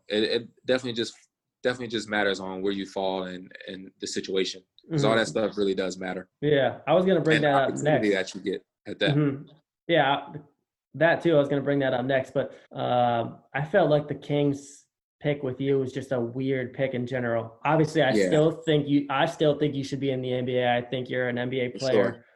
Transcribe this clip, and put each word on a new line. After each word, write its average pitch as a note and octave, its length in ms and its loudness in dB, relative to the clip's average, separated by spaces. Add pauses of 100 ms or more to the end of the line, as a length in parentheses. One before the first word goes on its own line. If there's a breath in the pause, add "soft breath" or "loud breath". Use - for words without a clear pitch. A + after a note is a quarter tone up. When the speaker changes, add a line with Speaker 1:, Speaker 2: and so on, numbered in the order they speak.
Speaker 1:
it, G#2+ 140 2
it A#2 260 -2 (160)
definitely B2+ 280 0
just, A2+ 200 -4 (500)
definitely B2 240 -2
just A2 220 -4
matters G2+ 320 0
on F#2+ 200 -8
where G2+ 120 0
you G2 120 -6
fall F#2+ 380 -4
and, F#2 260 -12 (200)
and F#2+ 200 -14 (120)
the G2+ 60 -8
situation. F#2+ 540 -4 (300)
'Cause D3+ 120 0
all G#2+ 80 4
Speaker 2:
Mm-hmm. A2+ 80 4
Speaker 1:
that G#2+ 80 0
stuff G#2+ 300 -2
really G2 180 0
does F#2 240 -4
matter. F#2 280 -8 (140)
Speaker 2:
Yeah, C#3 460 0
I D3 60 2
was F#3 120 4
gonna F3+ 160 4
bring D3+ 160 4
Speaker 1:
And D3 80 0
Speaker 2:
that C#3+ 100 4
up C3+ 140 2
Speaker 1:
opportunity C3+ 400 2
Speaker 2:
next. F#2+ 240 0
Speaker 1:
that - 20 -10 (100)
you G2 60 -2
get - 140 -6 (220)
at G2+ 120 -10
that. G#2 160 2
Speaker 2:
Mm-hmm. D3 340 0 (380)
Yeah, D3 460 2 (640)
that D#3 260 4
too, E3+ 140 4
I D3 40 6
was C#3+ 80 4
gonna C#3+ 140 0
bring C#3+ 180 0
that C3 140 2
up B2 120 0
next, C3 280 0
but, C3 200 -2 (180 loud breath)
um, B2 680 0 (140)
I C#3 100 -2
felt E3 260 4
like D3+ 180 2
the C#3 80 -6
Kings C#3+ 720 -2 (360)
pick D3 220 -2
with B2+ 180 -4
you C#3 160 2
was B2+ 160 -2
just C3 180 -6
a B2+ 80 0
weird B2+ 540 -4
pick C3 200 -2
in B2 120 -4
general. A#2+ 600 -4
Obviously, D3+ 360 2
I C3 120 4
Speaker 1:
Yeah. G2+ 140 4
Speaker 2:
still D#3 240 4
think D3+ 360 0
you, C#3+ 220 2
I C#3 160 2
still D3+ 340 2
think C#3+ 160 0
you C3+ 80 -4
should C#3 160 -6
be C#3 120 -2
in B2+ 100 -4
the B2+ 120 -4
N B2+ 120 -2
B B2 120 -2
A. B2 200 2
I A#2+ 40 0
think B2+ 280 -6
you're B2+ 200 -2
an A#2+ 80 -2
N B2 120 -4
B C3 100 -2
A B2 120 -2
Speaker 1:
For - 80 -10
Speaker 2:
player. A#2 440 0 (120)